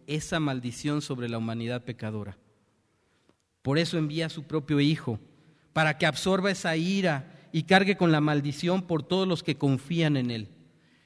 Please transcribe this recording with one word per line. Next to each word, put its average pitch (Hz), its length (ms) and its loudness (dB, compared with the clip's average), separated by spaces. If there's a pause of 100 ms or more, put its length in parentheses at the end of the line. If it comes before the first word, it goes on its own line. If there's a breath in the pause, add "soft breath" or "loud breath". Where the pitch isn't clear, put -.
esa 151 340 -4
maldición 143 600 -2
sobre 123 280 -6
la 117 100 -4
humanidad 117 440 -4
pecadora. 107 540 -8 (1200)
Por 139 160 0
eso 170 200 0
envía 156 280 -2
a 160 40 -6
su 160 140 -10
propio 147 360 0
Hijo, 143 400 2 (540 soft breath)
para 156 240 2
que 170 80 0
absorba 190 460 0
esa 175 240 -2
ira 170 760 -2
y 160 120 0
cargue 190 320 6
con 170 160 4
la 151 80 6
maldición 151 640 0
por 170 220 -2
todos 190 240 0
los 170 160 -2
que 151 120 -2
confían 147 640 0
en 123 140 0
Él. 110 180 -8 (560 soft breath)